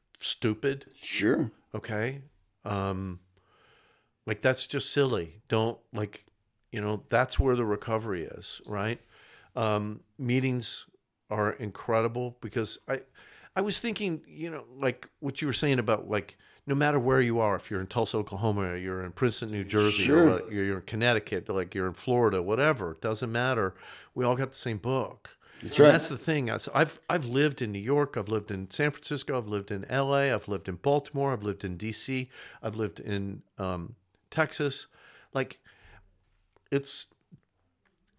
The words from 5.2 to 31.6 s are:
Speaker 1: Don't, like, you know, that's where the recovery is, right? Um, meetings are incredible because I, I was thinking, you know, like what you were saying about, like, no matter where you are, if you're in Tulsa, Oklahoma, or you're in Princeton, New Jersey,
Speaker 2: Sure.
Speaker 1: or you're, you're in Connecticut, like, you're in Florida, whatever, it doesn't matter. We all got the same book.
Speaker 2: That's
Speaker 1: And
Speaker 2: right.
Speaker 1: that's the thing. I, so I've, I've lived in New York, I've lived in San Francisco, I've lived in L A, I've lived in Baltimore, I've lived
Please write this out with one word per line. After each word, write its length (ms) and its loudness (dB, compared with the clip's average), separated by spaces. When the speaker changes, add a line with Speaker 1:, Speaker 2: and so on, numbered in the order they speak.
Speaker 1:
Don't, 280 2
like, 320 -6
you 80 -6
know, 300 -2
that's 280 2
where 160 4
the 120 2
recovery 580 -2
is, 420 -14
right? 320 -2
Um, 460 0
meetings 680 0
are 240 0
incredible 880 -2
because 380 -6
I, 140 -4
I 60 -2
was 180 0
thinking, 480 -4
you 240 -12
know, 140 -12
like 280 -2
what 220 -6
you 60 0
were 40 0
saying 280 2
about, 280 0
like, 300 -4
no 80 0
matter 240 4
where 220 4
you 200 2
are, 160 4
if 140 -8
you're 100 -2
in 60 -4
Tulsa, 300 0
Oklahoma, 460 0
or 140 -2
you're 280 -6
in 80 -8
Princeton, 380 0
New 140 -4
Jersey, 400 4
Speaker 2:
Sure. 260 8
Speaker 1:
or 200 0
you're, 140 0
you're 140 0
in 60 -10
Connecticut, 640 0
like, 260 -2
you're 120 0
in 80 -4
Florida, 480 2
whatever, 500 0
it 100 -16
doesn't 280 -4
matter. 440 0
We 100 -2
all 100 4
got 160 -2
the 60 -14
same 220 -4
book. 500 -4
Speaker 2:
That's 160 -2
Speaker 1:
And 80 12
Speaker 2:
right. 60 12
Speaker 1:
that's 160 4
the 100 -6
thing. 320 0
I, 80 -2
so 160 -8
I've, 340 0
I've 180 -2
lived 360 2
in 100 -2
New 60 -4
York, 400 0
I've 100 -4
lived 220 -2
in 200 -6
San 200 0
Francisco, 480 -4
I've 100 -4
lived 220 -2
in 160 -6
L 280 0
A, 160 4
I've 180 -2
lived 200 -4
in 60 -2
Baltimore, 580 0
I've 120 -4
lived 200 -4